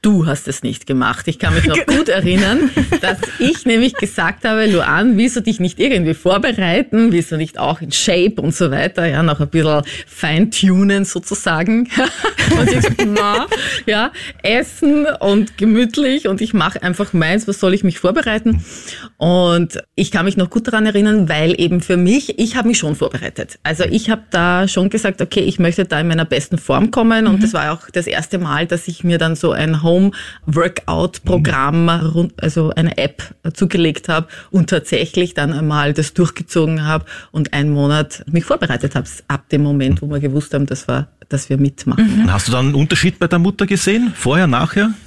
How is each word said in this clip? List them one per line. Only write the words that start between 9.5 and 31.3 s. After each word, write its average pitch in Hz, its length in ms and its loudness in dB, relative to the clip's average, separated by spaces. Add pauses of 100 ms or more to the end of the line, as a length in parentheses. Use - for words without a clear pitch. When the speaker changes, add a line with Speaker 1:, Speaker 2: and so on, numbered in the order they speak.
Speaker 1:
feintunen 196 960 2
sozusagen. 190 920 -2
<laughs> - 40 0 (600)
Und - 100 2
ich 381 80 2
gesagt, - 300 2
„Na, 208 400 0 (400)
ja, 220 240 0 (320)
essen 285 640 2 (140)
und 202 360 0
gemütlich 247 720 2
und 190 120 -2
ich 220 120 -4
mach 185 240 0
einfach 180 360 -4
meins, 180 360 2
was 196 120 -4
soll 185 120 2
ich 202 120 0
mich 180 160 0
vorbereiten?“ 220 600 0 (540)
Und 175 640 2 (140)
ich 185 160 -2
kann 175 160 0
mich 196 100 0
noch 180 140 0
gut 226 160 -2
daran 220 180 0
erinnern, 208 440 2
weil 160 300 2
eben 175 220 2
für 185 160 0
mich, 196 440 2
ich 233 160 0
habe 226 120 0
mich 240 100 2
schon 151 180 -2
vorbereitet. - 680 -6
Also 160 220 -4
ich 220 260 -2
habe 220 200 -2
da 180 380 2
schon 190 220 0
gesagt, 208 320 -2
„Okay, 185 180 -2
ich - 200 -2
möchte 175 240 2
da 156 160 -2
in 170 80 0
meiner 165 160 0
besten 147 340 -2
Form 196 320 0
kommen.“ 226 380 2
Und 208 80 4
Speaker 3:
Mhm. 196 60 2
Speaker 1:
das 220 120 2
war 151 180 -2
auch - 200 -10
das 175 160 -2
erste 170 300 -4
Mal, 156 280 -2
dass 170 220 -4
ich 175 160 -10
mir 170 140 2
dann 165 180 0
so 160 160 0
ein 156 300 -2
Home-Workout-Programm, 165 2000 0